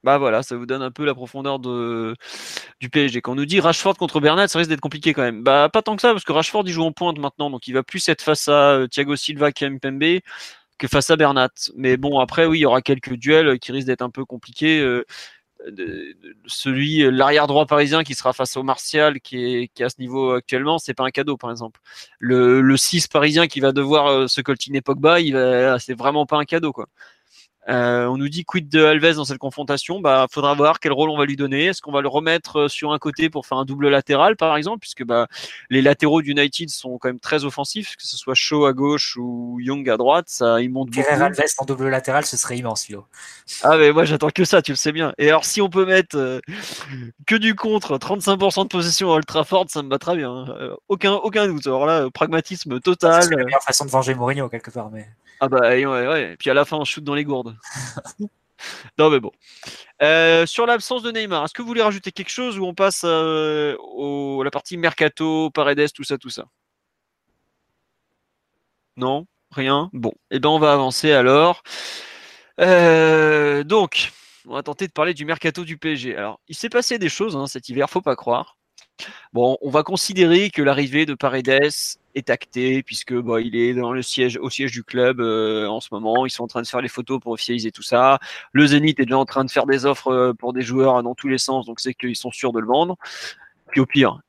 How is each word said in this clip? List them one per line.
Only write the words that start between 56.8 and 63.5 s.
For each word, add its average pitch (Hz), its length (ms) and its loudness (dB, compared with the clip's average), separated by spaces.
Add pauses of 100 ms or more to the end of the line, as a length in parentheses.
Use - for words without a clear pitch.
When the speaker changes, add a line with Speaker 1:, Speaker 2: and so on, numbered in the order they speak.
Speaker 1:
shoot 151 180 -8
dans 143 120 -4
les 147 80 -2
gourdes. 127 280 -4 (100)
<laughs> - 680 -12 (720)
Non, 156 100 6
mais 143 100 4
bon. 104 120 -6 (720)
Euh, 165 420 4
sur 233 220 -2
l'absence 240 340 -2
de 233 100 -6
Neymar, 202 320 -4
est-ce 160 100 -8
que 240 100 -12
vous 233 40 -12
voulez 233 140 -2
rajouter 196 300 -2
quelque - 180 -12
chose 247 300 -6
ou 185 60 -2
on 180 100 -8
passe, 196 280 0
euh, 156 760 0